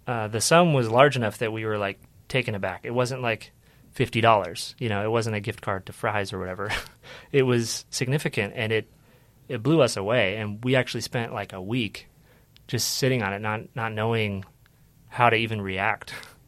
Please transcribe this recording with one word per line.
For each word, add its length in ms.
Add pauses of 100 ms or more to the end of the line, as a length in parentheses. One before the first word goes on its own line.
uh, 220
the 120
sum 340
was 140
large 280
enough 220
that 140
we 120
were, 140
like, 220 (280)
taken 260
aback. 300
It 80
wasn't, 300
like, 300 (400)
fifty 280
dollars, 580
you 120
know, 120
it 80
wasn't 240
a 60
gift 220
card 240
to 60
Fry's 400
or 60
whatever. 320 (300)
<laughs> 320
It 120
was 460
significant, 680
and 160
it, 180 (580)
it 140
blew 180
us 160
away. 400
And 280
we 120
actually 260
spent, 300
like, 220
a 80
week 460 (580)
just 280
sitting 280
on 100
it, 60
not, 220 (160)
not 180
knowing 500 (640)
how 220
to 60
even 260
react. 560
<laughs> 60 (240)